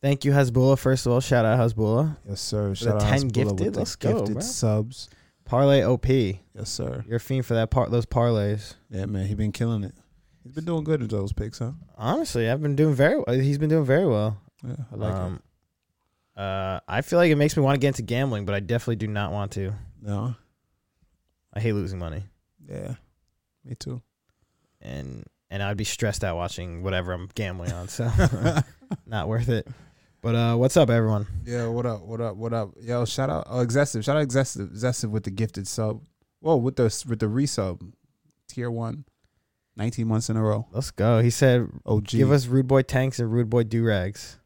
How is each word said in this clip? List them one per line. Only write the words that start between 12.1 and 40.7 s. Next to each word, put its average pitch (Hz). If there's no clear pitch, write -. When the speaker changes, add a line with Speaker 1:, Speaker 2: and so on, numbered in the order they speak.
Speaker 1:
I've 139
been 147
doing 151
very 143
w-, 127
he's 139
been 151
doing 156
very 147
well. 107
Speaker 2:
Yeah, 120
I -
like 104
it. 95
Speaker 1:
Um, 90
uh, 95
I 113
feel 165
like 175
it 151
makes 147
me 151
wanna 139
get 135
into 127
gambling, 117
but 98
I 98
definitely 117
do 107
not 104
want 101
to. 98
Speaker 2:
No? 104
Speaker 1:
I 104
hate 110
losing 95
money. 85
Speaker 2:
Yeah. 123
Me 127
too. 127
Speaker 1:
And, 65
and 98
I'd 101
be 104
stressed -
out 87
watching 87
whatever 92
I'm 90
gambling 92
on, 87
so 120
Speaker 2:
<laughs> 147
Speaker 1:
<laughs> -
not 107
worth 113
it. 120
But, 117
uh, 117
what's 123
up, 143
everyone? 110
Speaker 2:
Yeah, 120
what 117
up, 110
what 110
up, 110
what 113
up? 110
Yo, 120
shout 135
out, -
oh, 123
Excessive. 123
Shout 139
out 156
Excessive, 131
Excessive 117
with 107
the 104
gifted 101
sub. 110
Whoa, 156
with 123
the 123
s-, -
with 117
the 110
resub. 104
Tier 120
one. 117
Nineteen 113
months 110
in 110
a 110
row. 107